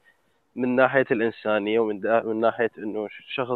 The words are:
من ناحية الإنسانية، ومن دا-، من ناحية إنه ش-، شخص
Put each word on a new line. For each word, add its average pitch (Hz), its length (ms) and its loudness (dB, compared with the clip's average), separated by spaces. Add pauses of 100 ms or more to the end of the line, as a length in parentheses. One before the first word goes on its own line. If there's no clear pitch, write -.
(560)
من 123 200 0
ناحية 131 360 4
الإنسانية، 107 680 0
ومن 107 200 0
دا-، 110 260 0
من 110 140 -2
ناحية 113 380 0
إنه 104 300 -6
ش-، - 280 -14
شخص 127 200 -4